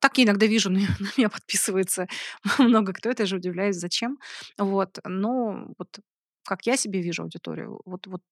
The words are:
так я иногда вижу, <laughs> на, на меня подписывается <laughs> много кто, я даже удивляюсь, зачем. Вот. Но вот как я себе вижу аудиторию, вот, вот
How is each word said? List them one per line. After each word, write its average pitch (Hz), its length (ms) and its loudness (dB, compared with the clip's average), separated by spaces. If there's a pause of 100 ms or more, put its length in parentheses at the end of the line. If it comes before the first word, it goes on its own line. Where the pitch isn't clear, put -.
так - 160 2
я 254 80 8
иногда 202 220 4
вижу, 208 220 2
<laughs> - 20 2
на, 190 80 2
на 196 380 0
меня 220 120 4
подписывается 190 800 -2 (360)
<laughs> - 160 2
много 220 340 6
кто, - 160 -4
я 254 60 0
даже 196 220 0
удивляюсь, 185 400 0
зачем. 233 420 -4 (380)
Вот. 196 480 0
Но 214 640 -2 (100)
вот - 220 -12 (460)
как - 200 -6
я 247 120 2
себе 190 240 -2
вижу 165 220 -4
аудиторию, 165 640 -10
вот, 180 220 -14
вот 185 140 -10 (100)